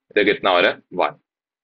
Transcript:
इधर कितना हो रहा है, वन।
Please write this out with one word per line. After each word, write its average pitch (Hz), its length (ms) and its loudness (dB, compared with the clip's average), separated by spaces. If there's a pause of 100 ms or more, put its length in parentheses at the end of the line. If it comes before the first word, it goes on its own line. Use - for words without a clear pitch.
(120)
इधर 104 120 0
कितना 101 260 -2
हो 90 100 2
रहा 101 120 2
है, - 100 -12 (120)
वन। 78 260 -4 (440)